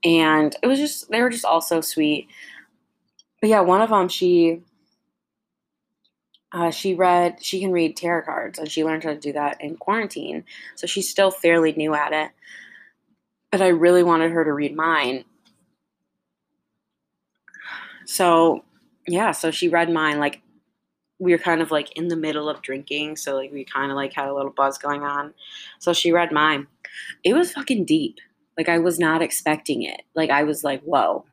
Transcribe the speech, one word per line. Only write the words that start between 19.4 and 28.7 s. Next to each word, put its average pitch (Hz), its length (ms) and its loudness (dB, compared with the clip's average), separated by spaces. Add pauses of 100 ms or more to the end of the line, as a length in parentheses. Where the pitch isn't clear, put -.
she 170 180 -2
read 170 200 2
mine, 156 300 0
like, 143 220 -2 (760)
we 180 120 2
were 170 60 4
kind 165 240 0
of, 156 100 -2
like, 151 260 -2
in 170 120 -4
the 165 80 -2
middle 151 320 -4
of 147 120 -6
drinking, 147 540 -8
so, 139 200 -6
like, 135 180 -6
we 139 100 -12
kinda, 139 320 -4
like, 139 180 -6
had 139 140 -4
a 139 60 -6
little 139 180 -6
buzz 139 260 0
going 143 260 -6
on. 143 300 -6 (460)
So 170 140 0
she 170 180 2
read 170 220 2
mine. 151 340 0 (560)
It 190 120 4
was 349 180 2
fucking 247 320 -2
deep. 156 340 0 (380)
Like, 160 100 -2
I 170 120 2